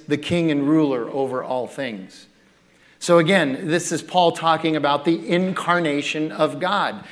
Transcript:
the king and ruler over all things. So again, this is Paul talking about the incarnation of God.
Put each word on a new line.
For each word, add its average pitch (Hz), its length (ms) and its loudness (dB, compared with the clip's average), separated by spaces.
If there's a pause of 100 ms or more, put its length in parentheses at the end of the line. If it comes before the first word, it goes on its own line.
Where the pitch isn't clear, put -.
the 147 120 0
king 165 340 0
and 143 160 0
ruler 143 440 2
over 127 340 -4
all 127 220 -4
things. 107 600 -10 (760)
So 170 180 6
again, 160 500 2
this 170 240 -2
is 160 80 -2
Paul 175 320 2
talking 160 440 0
about 143 280 0
the 165 240 0
incarnation 165 1040 -2
of 143 260 -2
God. 165 540 -4